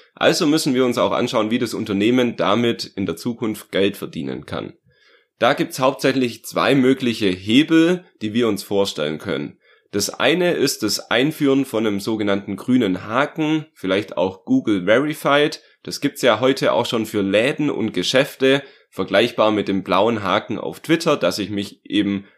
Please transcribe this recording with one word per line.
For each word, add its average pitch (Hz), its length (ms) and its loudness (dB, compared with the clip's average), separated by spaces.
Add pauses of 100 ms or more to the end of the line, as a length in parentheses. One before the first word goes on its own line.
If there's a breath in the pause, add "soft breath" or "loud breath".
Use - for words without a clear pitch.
(140 loud breath)
also 160 320 2
müssen 151 260 2
wir 127 140 2
uns 123 100 0
auch 98 160 2
anschauen, 107 380 0
wie 120 80 0
das 120 160 -4
Unternehmen 110 640 0
damit 110 500 0
in - 180 -6
der 87 120 -4
Zukunft 113 540 -6
Geld 98 280 0
verdienen 67 480 -10
kann. 55 320 -10 (600 soft breath)
Da 120 140 4
gibt's - 260 -4
hauptsächlich 131 680 0
zwei 92 280 0
mögliche 127 520 2
Hebel, 156 800 2 (160 soft breath)
die 107 100 -4
wir 117 160 0
uns 101 140 -2
vorstellen 78 560 -2
können. 73 400 -8 (340 soft breath)
Das 101 160 -2
eine 175 440 0
ist 127 320 -2
das - 260 -4
Einführen 135 560 2
von 113 200 -2
einem 101 140 -2
sogenannten 101 560 -2
grünen 101 500 0
Haken, 151 680 -2
vielleicht 95 420 -4
auch 95 300 -4
Google 107 400 0
Verified. 147 760 2 (220 soft breath)
Das - 180 -10
gibt's - 220 -4
ja 110 180 4
heute 135 320 2
auch 117 140 2
schon 113 180 -2
für 104 160 -4
Läden 113 480 2
und 107 240 -2
Geschäfte, 135 680 2 (260 loud breath)
vergleichbar 107 600 0
mit 101 180 0
dem 98 140 0
blauen 101 400 2
Haken 98 360 -2
auf - 220 -8
Twitter, 156 380 0
dass 92 200 -2
ich 98 120 -4
mich 101 340 -8
eben 98 420 -2 (100)